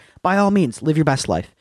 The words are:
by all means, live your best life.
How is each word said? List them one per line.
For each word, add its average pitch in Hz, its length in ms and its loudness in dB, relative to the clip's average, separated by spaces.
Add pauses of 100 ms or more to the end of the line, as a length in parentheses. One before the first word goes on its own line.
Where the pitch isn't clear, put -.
(220)
by 185 160 0
all 202 140 2
means, 170 280 0
live 151 160 -2
your 156 80 2
best 139 240 0
life. 87 220 -4 (100)